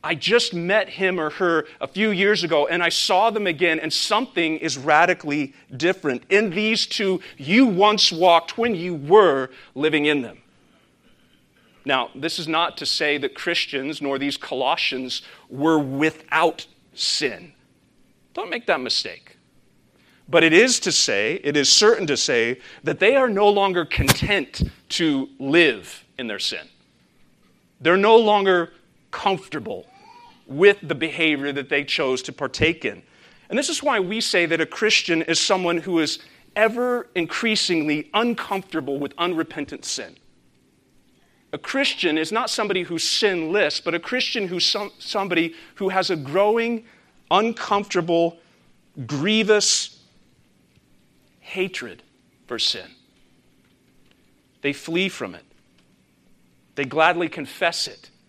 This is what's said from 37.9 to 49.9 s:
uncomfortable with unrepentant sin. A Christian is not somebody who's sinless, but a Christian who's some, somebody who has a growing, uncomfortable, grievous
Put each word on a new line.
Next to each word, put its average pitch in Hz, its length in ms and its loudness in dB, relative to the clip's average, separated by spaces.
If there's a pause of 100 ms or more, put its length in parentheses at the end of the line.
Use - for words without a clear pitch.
uncomfortable 190 840 -4
with 143 180 -6
unrepentant 160 680 -6
sin. - 320 -10 (1300)
A 151 60 -10
Christian 185 600 -2
is 156 120 -4
not 226 200 -2
somebody 202 320 -2
who's 170 200 -6
sinless, 175 760 0
but 170 160 -4
a 170 40 -2
Christian 233 480 -4
who's 175 180 -2
some, 202 340 -4
somebody 175 560 -2 (200)
who 190 140 -4
has 190 220 0
a 180 40 0
growing, 214 720 0 (460)
uncomfortable, 180 1040 0 (720)
grievous 208 920 0 (1400)